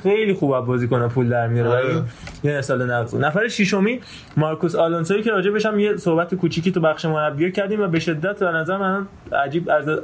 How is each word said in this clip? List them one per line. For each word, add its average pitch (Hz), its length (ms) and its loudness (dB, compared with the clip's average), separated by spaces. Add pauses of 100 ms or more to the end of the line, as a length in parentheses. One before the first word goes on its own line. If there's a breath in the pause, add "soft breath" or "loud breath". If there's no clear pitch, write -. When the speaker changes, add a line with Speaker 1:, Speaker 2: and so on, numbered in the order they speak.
Speaker 1:
خیلی 202 300 2
خوب 135 260 2
بازیکن 123 480 0
پول 120 220 0
در 120 180 0
میاره 117 220 2
Speaker 2:
آره. 131 260 2
Speaker 1:
ولی 160 80 -2 (400 loud breath)
یه 143 180 0
سال 123 300 0
نقض. 117 240 -2
نفر 151 320 2
ششمی 208 520 0 (380 loud breath)
مارکوس 156 380 0
آلونسویی 170 480 2
که 226 80 2
راجع 196 200 2
بهش 208 140 0
هم 214 140 0
یه 208 180 2
صحبت 170 380 0
کوچیکی 180 360 0
تو 180 80 0
بخش 160 260 2
مربی‌ها 151 440 0
کردیم 202 320 -2
و 202 60 0
به 165 120 2
شدت 170 400 -2
به 202 60 0
نظر 165 320 0
من 196 300 -2 (380)
عجیب 156 240 -2
ارز-، 151 340 0